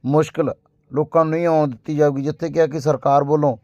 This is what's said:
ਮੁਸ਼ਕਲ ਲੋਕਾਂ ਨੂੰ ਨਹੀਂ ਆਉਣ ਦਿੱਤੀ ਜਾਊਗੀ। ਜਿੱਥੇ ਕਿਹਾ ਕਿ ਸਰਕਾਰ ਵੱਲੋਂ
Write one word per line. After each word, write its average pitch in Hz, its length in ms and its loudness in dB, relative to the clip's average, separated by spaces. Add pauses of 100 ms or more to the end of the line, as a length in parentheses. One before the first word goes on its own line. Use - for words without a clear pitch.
ਮੁਸ਼ਕਲ 151 480 0 (400)
ਲੋਕਾਂ 156 320 0
ਨੂੰ 160 80 -4
ਨਹੀਂ 170 140 -2
ਆਉਣ 156 200 2
ਦਿੱਤੀ 139 280 -8
ਜਾਊਗੀ। 143 280 0
ਜਿੱਥੇ 151 260 -6
ਕਿਹਾ 156 180 0
ਕਿ 147 120 -6
ਸਰਕਾਰ 139 440 2
ਵੱਲੋਂ 143 400 0